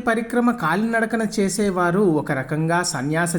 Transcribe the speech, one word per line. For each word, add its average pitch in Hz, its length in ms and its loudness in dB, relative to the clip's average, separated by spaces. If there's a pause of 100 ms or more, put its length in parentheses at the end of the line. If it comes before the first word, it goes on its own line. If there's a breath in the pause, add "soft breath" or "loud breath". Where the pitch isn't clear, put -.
పరిక్రమ 233 420 0 (140)
కాలినడకన 226 600 0 (120)
చేసేవారు 190 680 0 (200)
ఒక - 100 -4
రకంగా 156 520 0
సన్యాస 160 560 -2